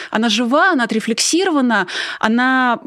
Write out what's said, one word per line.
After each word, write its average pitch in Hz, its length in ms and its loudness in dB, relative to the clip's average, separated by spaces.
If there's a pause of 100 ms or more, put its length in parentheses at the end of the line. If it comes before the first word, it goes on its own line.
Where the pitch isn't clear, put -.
(120)
она 226 180 0
жива, 254 420 2
она 254 140 2
отрефлексирована, 226 560 0 (800)
она 247 680 0